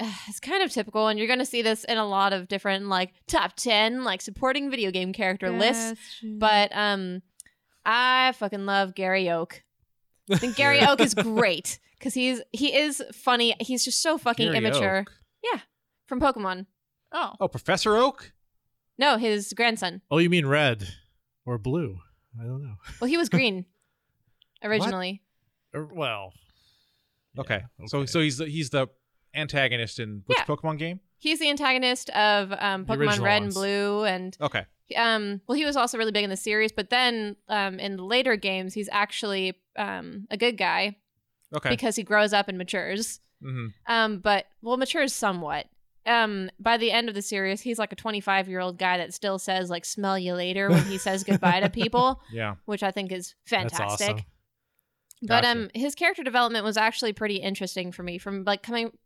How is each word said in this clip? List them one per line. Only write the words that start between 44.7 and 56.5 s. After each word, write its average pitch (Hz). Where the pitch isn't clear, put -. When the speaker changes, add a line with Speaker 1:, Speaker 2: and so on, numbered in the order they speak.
Speaker 1:
matures 269
somewhat, 170
um, 220
by 226
the 226
end 233
of 214
the 202
series, 196
he's, 233
like, 208
a 190
twenty-five-year-old 190
guy 180
that 175
still 196
says, 185
like, 170
"Smell 196
you 180
later" 185
when 165
he 196
says 190
goodbye 185
to 196
people, 240
Speaker 3:
<laughs> -
Yeah. 110
Speaker 1:
which 208
I 196
think 190
is 180
Speaker 4:
That's 185
Speaker 1:
fantastic. 104
Speaker 4:
awesome. 107
Speaker 1:
But, 233
Speaker 3:
Gotcha. 240
Speaker 1:
um, 233
his 277
character 359
development 233